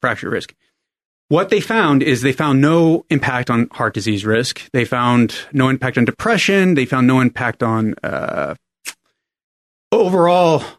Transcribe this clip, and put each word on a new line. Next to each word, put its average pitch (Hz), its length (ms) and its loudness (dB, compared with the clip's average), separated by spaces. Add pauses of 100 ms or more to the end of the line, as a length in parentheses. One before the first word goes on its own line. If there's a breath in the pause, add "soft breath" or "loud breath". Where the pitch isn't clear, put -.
fracture 117 280 -4
risk. - 260 -6 (760)
What 180 200 0
they 214 120 2
found 165 420 2
is 123 180 0
they 131 120 0
found 135 280 0
no 165 480 2
impact 131 400 -2
on 120 240 0
heart 110 220 -4
disease 104 320 -4
risk. 113 460 -4
They 123 120 0
found 120 500 0 (180)
no 131 180 2
impact 131 260 -4
on 123 80 2
depression. 190 720 0
They 135 100 0
found 127 220 0
no 131 140 4
impact 120 420 -2
on, 110 400 -2
uh, 71 540 -6 (1300)
overall. 180 720 2 (160 loud breath)